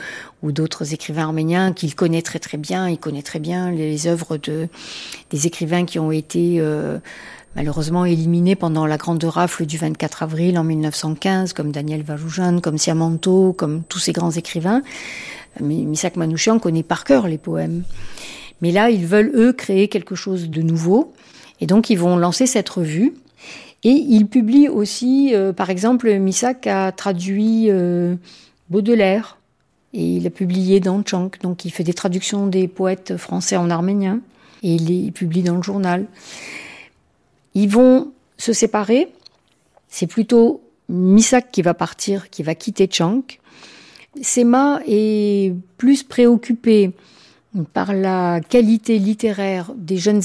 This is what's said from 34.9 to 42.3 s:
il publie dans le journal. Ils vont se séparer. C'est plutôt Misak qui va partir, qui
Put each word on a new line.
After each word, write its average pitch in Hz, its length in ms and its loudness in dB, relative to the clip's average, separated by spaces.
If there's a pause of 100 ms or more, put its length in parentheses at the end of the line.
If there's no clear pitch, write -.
il 185 180 -2
publie 175 320 -2
dans 175 100 0
le 180 80 -2
journal. 190 440 -2 (1500)
Ils 202 140 2
vont 254 420 4 (280)
se - 140 -2
séparer. 220 540 0 (800)
C'est - 220 -4
plutôt 233 540 2 (260)
Misak 202 640 4
qui 190 100 0
va 170 120 2
partir, 190 540 -6
qui - 140 -8